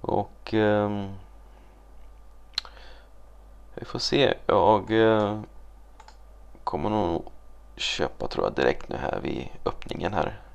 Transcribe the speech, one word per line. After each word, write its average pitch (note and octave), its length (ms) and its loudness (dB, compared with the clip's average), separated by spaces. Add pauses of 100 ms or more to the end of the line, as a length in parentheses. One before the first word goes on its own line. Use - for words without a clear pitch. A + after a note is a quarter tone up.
Och, - 540 -4
ehm, G#2 600 2 (2500)
vi - 100 -10
får - 140 -8
se. - 360 4 (120)
Jag, G2+ 440 6
eh, G#2+ 500 4 (1200)
kommer F2+ 260 -2
nog F#2+ 420 0 (440)
köpa, - 520 -2
tror - 160 0
jag, G1+ 100 0
direkt C2 340 2
nu - 80 -6
här - 260 -4
vid - 260 -4 (160)
öppningen - 500 -4
här. - 260 -2 (140)